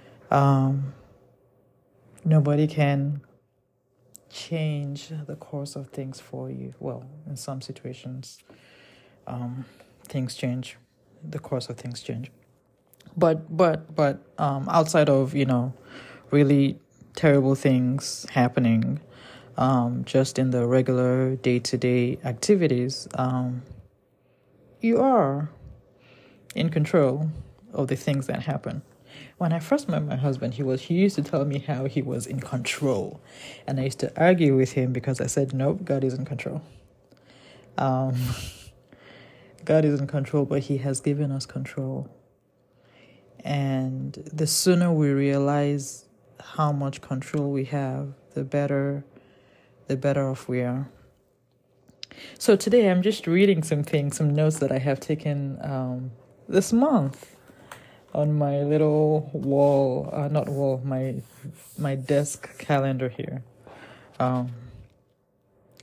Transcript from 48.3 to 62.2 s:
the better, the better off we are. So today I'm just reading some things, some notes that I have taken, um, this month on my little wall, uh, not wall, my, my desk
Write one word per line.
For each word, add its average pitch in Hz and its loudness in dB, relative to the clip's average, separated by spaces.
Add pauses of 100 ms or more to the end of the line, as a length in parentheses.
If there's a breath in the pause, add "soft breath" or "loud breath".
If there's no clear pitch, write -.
the 139 -4
better, 143 -2 (840 soft breath)
the 131 -2
better 139 0
off 131 -8
we 123 0
are. 127 -4 (1500 loud breath)
So 208 6
today 214 6
I'm 180 4
just 208 0
reading 180 4
some 151 -2
things, 143 -2
some 147 2
notes 156 2
that 139 0
I 131 0
have 135 -2
taken, 143 -4
um, 127 -6 (360)
this 190 2
month 233 2 (800 loud breath)
on 151 2
my 143 0
little 151 2
wall, 139 2
uh, 143 -2
not 147 0
wall, 135 -2
my, 131 -4 (600)
my 139 -2
desk 143 -2